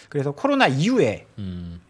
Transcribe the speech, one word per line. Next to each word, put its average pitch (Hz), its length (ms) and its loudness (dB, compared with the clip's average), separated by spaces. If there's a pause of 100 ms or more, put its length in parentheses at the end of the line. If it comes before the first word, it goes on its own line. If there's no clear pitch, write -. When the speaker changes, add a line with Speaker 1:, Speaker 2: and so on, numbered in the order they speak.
(100)
Speaker 1:
그래서 143 220 -2
코로나 269 340 2
이후에 147 600 2 (120)
Speaker 2:
음. 87 520 -8